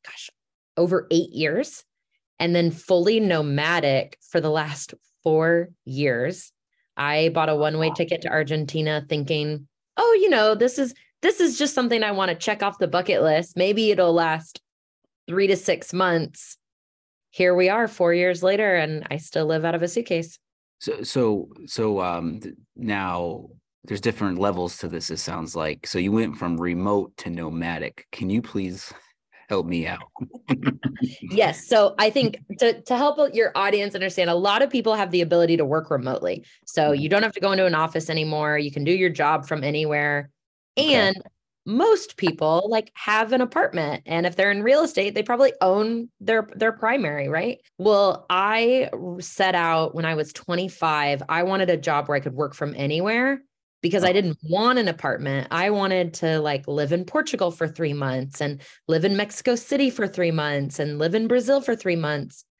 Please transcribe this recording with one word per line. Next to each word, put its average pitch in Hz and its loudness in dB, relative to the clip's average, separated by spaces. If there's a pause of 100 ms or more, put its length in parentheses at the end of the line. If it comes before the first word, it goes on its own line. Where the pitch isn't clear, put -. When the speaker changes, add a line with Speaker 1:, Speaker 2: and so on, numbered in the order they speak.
Speaker 1:
gosh, - -18 (460)
over 175 2
eight - 2
years, 156 -4 (560)
and 170 2
then 170 2
fully 185 2
nomadic 151 0 (100)
for 170 -2
the 156 0
last 151 -4 (280)
four 165 2 (160)
years. 135 -2 (460)
I 151 2
bought 160 0
a 151 2
one-way 156 0
Speaker 2:
Wow. 156 -6
Speaker 1:
ticket 165 -4
to 165 -6
Argentina 151 -2
thinking, 151 -4 (300)
"Oh, 466 4
you 392 4
know, 220 4
this 247 0
is, 254 -2 (260)
this 370 2
is 277 0
just 294 0
something 240 2
I 214 0
wanna 190 0
check 208 -4
off 196 -2
the 180 0
bucket 175 0
list. 156 2
Maybe 208 2
it'll 180 4
last 160 0 (680)
three 190 0
to 190 4
six - -4
months." 175 -2 (760)
Here 180 4
we 180 4
are 220 2
four 180 2
years 175 2
later, 196 2
and 156 0
I 143 -4
still 156 -2
live 156 0
out 170 0
of 165 -2
a 175 0
suitcase. 170 -4 (400)
Speaker 3:
So, - -8
so, 110 0 (180)
so, 107 -2
um, 85 -4
th-, - -14 (200)
now 90 -4 (340)
there's 104 -8
different 98 -2
levels 90 -2
to - -8
this, 82 -8
it 78 -8
sounds 80 -8
like. 78 -6
So - -4
you 95 0
went 110 0
from 87 -4
remote 90 -2
to - -12
nomadic. 82 -8
Can 92 -6
you 113 0
please 92 -8 (560)
help 92 -2
me 85 -2
out? 80 -10 (400)
<laughs> 269 0 (640)
Speaker 1:
Yes. - -2
So 208 4
I 208 2
think 226 0 (180)
to, 233 2
to 247 -2
help 285 2
your 220 2
audience 202 0
understand, 185 0
a 170 2
lot 202 2
of 277 2
people 226 2
have 196 0
the 175 4
ability 170 4
to 160 2
work 151 -2
remotely. 123 -2 (220)
So 151 2
Speaker 3:
Mm-hmm. 143 0
Speaker 1:
you 151 -2
don't 196 4
have 220 0
to 202 -10
go 196 0
into 190 2
an 175 2
office 160 -2
anymore. 151 -2
You 147 -2
can 143 -6
do 151 2
your 185 2
job 151 0
from 151 -4
anywhere. 147 -2 (480)
Speaker 3:
Okay. 294 2
Speaker 1:
And 196 2 (420)
most 349 2
people, 165 0
like, 220 -2
have 220 0
an 254 2
apartment. 175 -2
And 165 0
if 175 -2
they're 196 4
in 202 -2
real 269 4
estate, 202 -2
they 214 -2
probably 247 4
own 220 2 (100)
their, 214 0
their 220 2
primary, 208 0
right? 190 -2 (180)
Well, 202 4
I 220 2
r-, 180 -8
set 190 0
out 165 2
when 165 -4
I 160 -2
was 156 -4
twenty-five, 156 -2
I 165 0
wanted 190 0
a 170 4
job 143 -2
where 147 0
I 135 -4
could 143 -6
work 139 -6
from 147 -6
anywhere 220 -2 (380)
because 175 0
I 185 6
Speaker 3:
Oh. 180 4
Speaker 1:
didn't 185 0
want 214 2
an 220 2
apartment. 139 -4
I 180 0
wanted 185 0
to, 160 0
like, 143 -2
live 147 -2
in 175 0
Portugal 240 -2
for 165 -4
three 160 -4
months 135 -4
and 143 -6 (260)
live 160 2
in 196 2
Mexico 208 -2
City 269 0
for 214 -4
three 180 0
months 143 -2
and 147 -4
live 160 0
in 220 0
Brazil 247 2
for 247 -2
three 185 -2
months. 147 -4 (140)